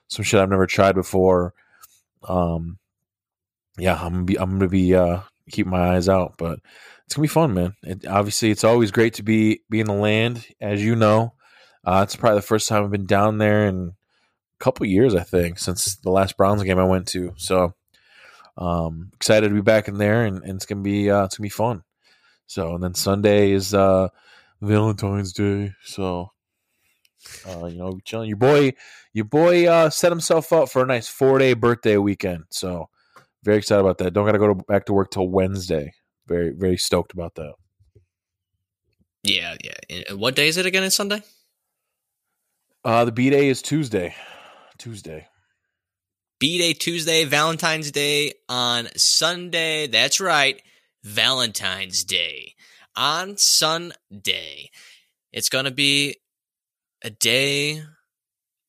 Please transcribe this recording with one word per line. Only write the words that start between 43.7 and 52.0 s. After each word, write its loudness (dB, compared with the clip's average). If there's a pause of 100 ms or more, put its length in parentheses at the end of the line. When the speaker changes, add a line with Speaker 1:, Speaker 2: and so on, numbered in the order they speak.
Speaker 1:
Tuesday. -18 (1120)
Speaker 2:
B-Day -2
Tuesday, -2
Valentine's -2
Day -2 (140)
on -4
Sunday. -2
That's 0
right, 0 (420)
Valentine's -4